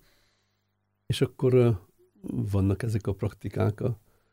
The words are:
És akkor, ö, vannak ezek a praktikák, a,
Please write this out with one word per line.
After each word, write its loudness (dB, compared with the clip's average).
És -2
akkor, 0
ö, 6
vannak 2
ezek -4
a 0
praktikák, -4
a, -4